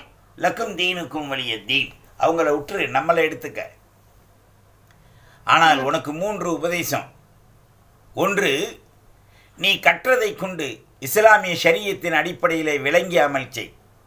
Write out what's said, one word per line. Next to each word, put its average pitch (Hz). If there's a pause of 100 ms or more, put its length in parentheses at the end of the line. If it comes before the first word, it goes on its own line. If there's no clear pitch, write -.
(380)
லக்கும் 196
தீனுக்கும் 165
வலிய 123
தீன். 131 (260)
அவங்கள 156
விட்டுரு, 147
நம்மளை 160
எடுத்துக்க. 156 (1800)
ஆனால் 156
உனக்கு 147
மூன்று 175
உபதேசம். 156 (1000)
ஒன்று, 185 (760)
நீ 196
கற்றதை 247
கொண்டு 160 (160)
இஸ்லாமிய 190
ஷரியத்தின் 180
அடிப்படையிலே 160
விளங்கி 170
அமல் 139
செய். 98 (340)